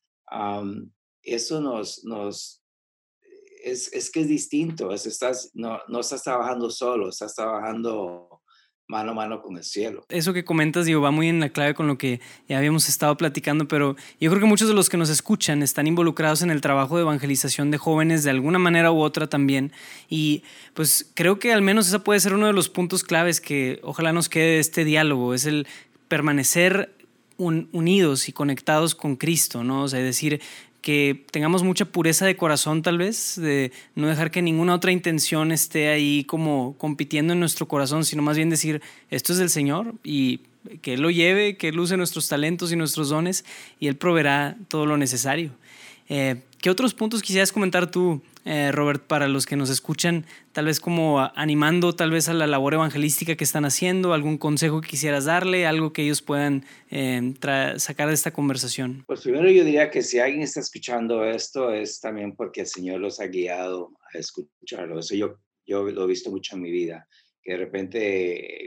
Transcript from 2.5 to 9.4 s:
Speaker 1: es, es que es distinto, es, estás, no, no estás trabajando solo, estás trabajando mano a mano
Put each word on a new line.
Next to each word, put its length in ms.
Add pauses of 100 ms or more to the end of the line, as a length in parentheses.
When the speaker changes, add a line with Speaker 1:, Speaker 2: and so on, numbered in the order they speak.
Speaker 1:
es, 300
es 180
que 100
es 80
distinto, 640
es, 100
estás, 480
no, 260 (100)
no 120
estás 220
trabajando 480
solo, 400
estás 240
trabajando 1080 (500)
mano 220
a 20
mano 260